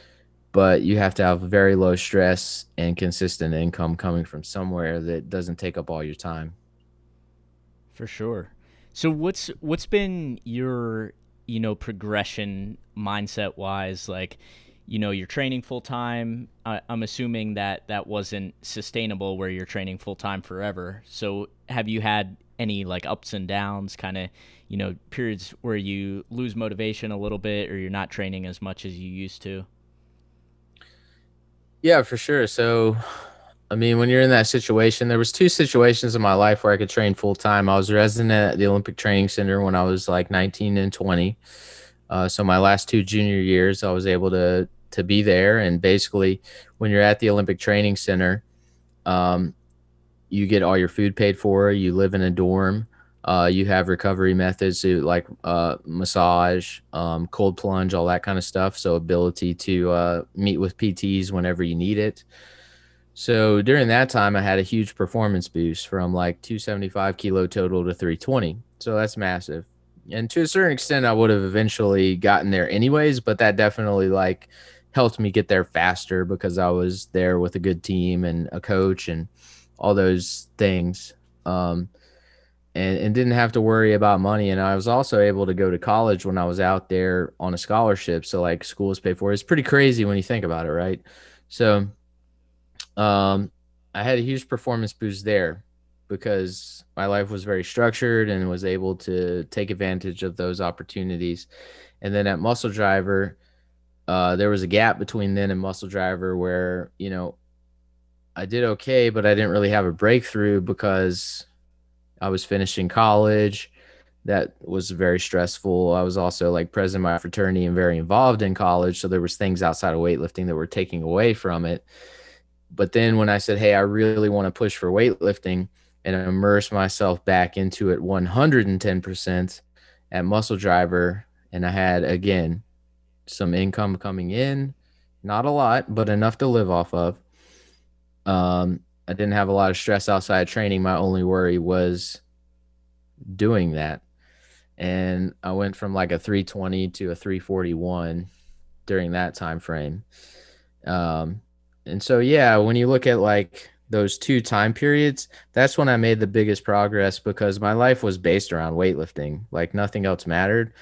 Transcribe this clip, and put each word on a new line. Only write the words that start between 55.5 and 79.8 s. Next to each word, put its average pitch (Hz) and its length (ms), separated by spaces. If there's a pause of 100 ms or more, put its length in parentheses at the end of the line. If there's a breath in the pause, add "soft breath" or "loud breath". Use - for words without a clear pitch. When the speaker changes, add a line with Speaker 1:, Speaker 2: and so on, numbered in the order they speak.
Speaker 1:
massage, 87 960 (120)
um, 82 360
cold 95 280
plunge, 92 380
all 87 120
that 90 180
kind 98 140
of 87 60
stuff. 95 320
So 85 200
ability 87 580
to, 87 360
uh, 87 320 (120)
meet 98 240
with 92 180
P 104 160
Ts 95 380
whenever 90 320
you 85 140
need 98 220
it. 107 260 (880 soft breath)
So 107 480
during 131 260
that 123 200
time, 104 260
I 98 80
had 95 160
a 95 40
huge 107 340
performance 101 500
boost 85 400
from, 90 260
like, 87 300
two 110 160
seventy-five 98 600
kilo 95 280
total 90 380
to 87 100
three 85 220
twenty. 107 420 (220)
So 113 160
that's 107 200
massive. 90 480 (460)
And 113 200
to 170 100
a 160 60
certain 185 260
extent, 135 320
I 117 80
would 110 180
have 104 120
eventually 98 760
gotten 98 340
there 92 200
anyways, 135 500
but 107 180
that 107 180
definitely, 101 520
like, 92 400 (440 loud breath)
helped 120 280
me 104 100
get 98 160
there 92 180
faster 90 600
because 90 320
I 92 140
was 90 420
there 90 260
with 87 160
a 90 60
good 87 220
team 90 420
and 85 260
a 90 100
coach 95 480
and 82 200 (500 soft breath)
all 101 160